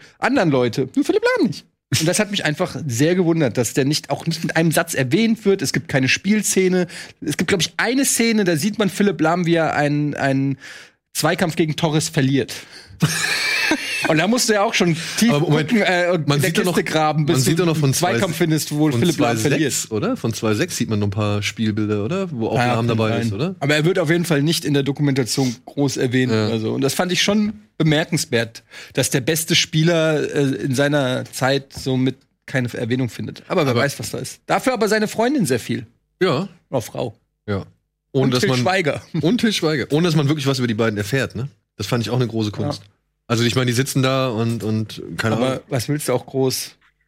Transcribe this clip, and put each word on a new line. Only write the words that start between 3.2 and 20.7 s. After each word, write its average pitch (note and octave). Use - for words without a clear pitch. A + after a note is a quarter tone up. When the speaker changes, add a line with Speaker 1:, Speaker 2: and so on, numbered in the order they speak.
Speaker 1:
dass A#2+
der C3+
nicht, -
auch -
nicht E3
mit D#3
einem E3
Satz E3+
erwähnt G3
wird. G3
Es -
gibt -
keine C3
Spielszene. F#3
Es -
gibt, F3
glaub F#3+
ich, -
eine B3
Szene, A#3
da E3+
sieht G#3
man G3+
Philipp F#3+
Lahm, E3+
wie E3
er D#3+
einen, D3
einen C3+
Zweikampf E3
gegen D#3
Torres D#3
verliert. C3+
<laughs> -
Und D#3
da F3
musst A#3
du G#3+
ja G3+
auch A3+
schon E3+
tief A3+
Speaker 2:
Aber D3
Moment, D3+
Speaker 1:
gucken, G#3+
äh, F3
und D#3
Speaker 2:
man C#3+
Speaker 1:
in C#3
der F#3
Speaker 2:
sieht F#3+
ja F#3+
noch, F3+
Speaker 1:
Kiste F#3
graben, D#3
bis D#3+
Speaker 2:
man C3
sieht E3
Speaker 1:
du F#3
Speaker 2:
ja -
noch D#3+
von D3+
Speaker 1:
einen C3
Zweikampf F3+
Speaker 2:
zwei, E3
Speaker 1:
findest, D#3
wo D3+
Speaker 2:
von A#2
Speaker 1:
Philipp E3+
Lahm A#2
Speaker 2:
zwei A2
sechs, C3+
Speaker 1:
verliert. -
Speaker 2:
oder? A#2
Von A2+
zwei A2
sechs A#2